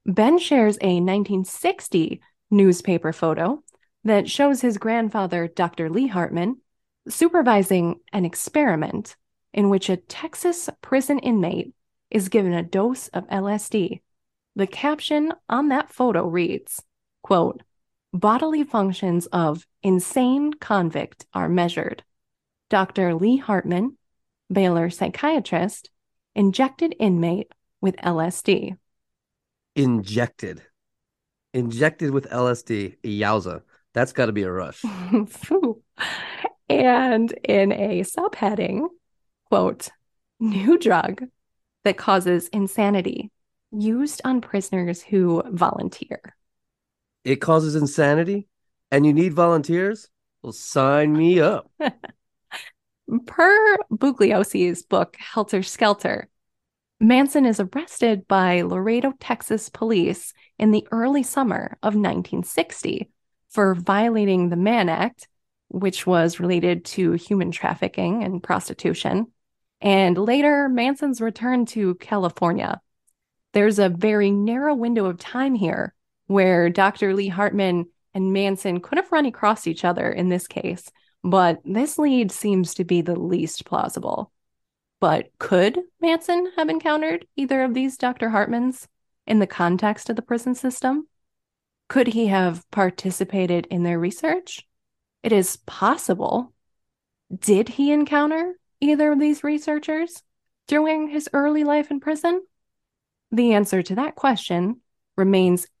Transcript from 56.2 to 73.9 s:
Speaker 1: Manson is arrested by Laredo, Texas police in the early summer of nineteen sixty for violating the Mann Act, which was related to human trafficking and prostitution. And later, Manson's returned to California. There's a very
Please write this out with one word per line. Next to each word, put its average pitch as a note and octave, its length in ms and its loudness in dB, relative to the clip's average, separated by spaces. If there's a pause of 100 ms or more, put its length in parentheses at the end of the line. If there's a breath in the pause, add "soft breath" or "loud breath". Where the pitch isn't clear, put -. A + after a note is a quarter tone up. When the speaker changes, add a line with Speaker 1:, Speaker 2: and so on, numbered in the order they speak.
Speaker 1:
Manson C4 460 4
is A3 140 2
arrested G#3+ 680 -2
by F#3 340 2
Laredo, A3 580 -2
Texas - 500 -6
police G3+ 640 -2 (240 soft breath)
in G#3+ 140 4
the G#3+ 200 0
early B3+ 300 0
summer - 640 -4
of G#3 120 0
nineteen F3+ 460 -2
sixty - 720 -6 (380)
for F#3+ 260 2
violating G3 760 2
the E3+ 60 -2
Mann G3 340 2
Act, F#3 380 -4 (400)
which F#3 400 -4
was E3+ 320 2
related F3 460 0
to E3+ 280 0
human F3 380 -2
trafficking F#3 720 -4
and F#3 180 -6
prostitution. - 880 -4 (540)
And F#3+ 360 4
later, C#4+ 500 2
Manson's B3+ 540 -2
returned A#3 480 -2
to F#3+ 260 -2
California. - 840 -2 (720)
There's G#3 240 4
a G3 120 4
very G3+ 420 2